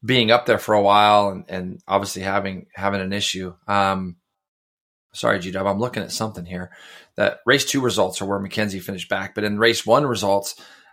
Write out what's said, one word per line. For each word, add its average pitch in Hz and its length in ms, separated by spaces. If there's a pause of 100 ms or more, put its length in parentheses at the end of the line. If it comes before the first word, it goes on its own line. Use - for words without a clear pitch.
being 117 260
up - 160
there 107 120
for - 160
a 104 80
while 104 480
and, 92 180
and 92 400
obviously 98 340
having, 98 520
having 98 260
an 92 120
issue. 92 420 (120)
Um, 95 500 (960)
sorry, 110 280
G-Dub, 95 260
I'm 101 120
looking 113 240
at - 100
something 107 320
here. 90 260 (460)
That - 300
race 135 180
two 139 160
results 104 400
are 98 60
where 98 120
McKenzie 98 440
finished 90 260
back, 95 260
but 107 100
in 104 140
race 113 280
one 135 200
results, 101 480 (380)